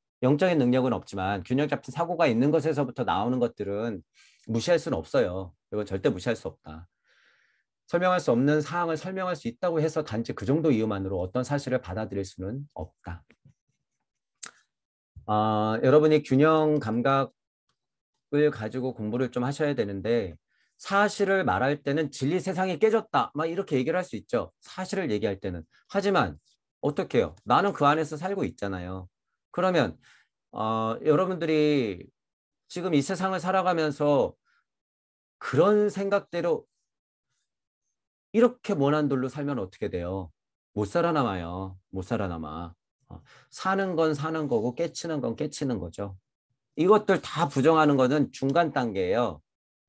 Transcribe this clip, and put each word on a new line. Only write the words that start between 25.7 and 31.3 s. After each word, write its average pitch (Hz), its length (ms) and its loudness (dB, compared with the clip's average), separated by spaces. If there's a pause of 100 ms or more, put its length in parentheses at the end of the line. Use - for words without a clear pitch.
하지만 185 500 0 (420)
어떻게 - 380 0
해요? 85 160 0 (100)
나는 160 280 2
그 147 140 2
안에서 151 300 2
살고 185 280 -4
있잖아요. 92 640 -6 (440)
그러면, 170 440 2 (560)
어, 110 520 -2
여러분들이 151 1000 2 (640)